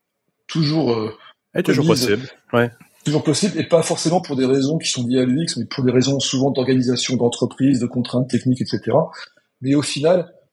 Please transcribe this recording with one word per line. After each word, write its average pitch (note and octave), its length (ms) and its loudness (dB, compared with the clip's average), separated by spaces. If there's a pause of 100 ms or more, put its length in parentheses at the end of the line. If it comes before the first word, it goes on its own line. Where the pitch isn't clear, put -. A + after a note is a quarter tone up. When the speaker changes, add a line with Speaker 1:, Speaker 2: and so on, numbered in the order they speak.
(480)
Speaker 1:
toujours, D3+ 460 0
euh, A2 200 -4 (400)
Speaker 2:
Elle F#3 80 -2
est - 20 -2
toujours D3+ 220 2
Speaker 1:
commise. B2+ 200 2
Speaker 2:
possible. A#2 220 0 (260)
Ouais. A#2+ 180 2 (340)
Speaker 1:
Toujours D3+ 180 0
possible, D#3+ 340 -2
et D#3 60 -2
pas E3 200 4
forcément E3+ 380 0
pour D3 140 -8
des B2+ 100 0
raisons C#3 320 2
qui D#3+ 120 -6
sont B2 180 -4
liées B2+ 120 2
à B2+ 60 2
l'U C3 180 0
X, - 140 -6
mais A#2 80 -6
pour - 180 -6
des B2 80 2
raisons C3 280 2
souvent C3+ 320 0
d'organisation B2+ 640 0
d'entreprise, B2 640 0
de A#2+ 60 -2
contraintes B2 440 -2
techniques, B2+ 320 0
et - 40 -4
cetera. B2+ 460 0 (500)
Mais C3+ 140 0
au D3 60 2
final, E3 520 0 (200)